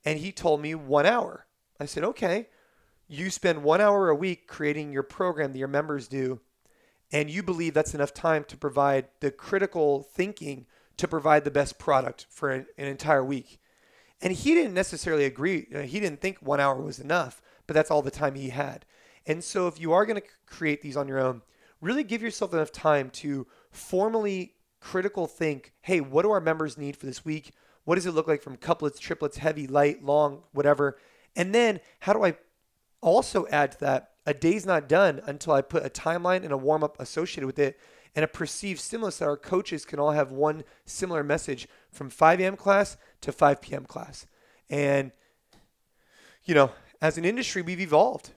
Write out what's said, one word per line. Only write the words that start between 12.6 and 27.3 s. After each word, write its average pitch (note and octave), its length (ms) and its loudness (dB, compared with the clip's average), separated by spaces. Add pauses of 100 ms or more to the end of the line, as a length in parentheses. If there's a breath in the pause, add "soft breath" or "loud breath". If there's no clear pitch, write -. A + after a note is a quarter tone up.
an C3 100 -8
entire C#3 360 4
week." C3 360 -6 (600 soft breath)
And F#3 120 -2
he C#4+ 200 2
didn't C#4+ 220 2
necessarily D#3+ 500 0
agree. D3+ 480 -2
Uh, D3 60 -6
he D3 200 -8
didn't E3 220 -4
think F#3+ 160 -4
one C#3+ 220 -2
hour C3+ 200 2
was D3 200 -10
enough, C#3+ 420 -4 (260 soft breath)
but D#3 60 -6
that's D#3 180 4
all D3 120 2
the C3+ 80 -4
time C#3 240 -4
he C3+ 140 -8
had. C3 360 -8 (400 soft breath)
And D#3+ 180 -4
so F#3 240 -2
if D#3 120 -6
you E3 140 0
are G3+ 120 6
gonna G#3+ 160 -4
c-, - 60 -20 (180)
create D3+ 380 -4
these C#3 120 -12
on C#3+ 120 -4
your C3+ 120 -2
own, B2+ 220 0 (380 soft breath)
really A#3+ 240 -2
give G#3+ 180 -4
yourself G#3 320 -4
enough D#3 180 -2
time C#3+ 400 2
to C#3 360 -6 (240 soft breath)
formally G3+ 840 -2 (240)
critical F#3 460 -4
think, D3+ 560 -6
Hey, F3+ 200 0
what C3+ 200 2
do G#3 100 2
our G3+ 80 2
members D#3+ 380 -2
need C#3+ 180 -8
for C#3 120 -12
this - 180 -12
week? D#3 260 -8 (320 soft breath)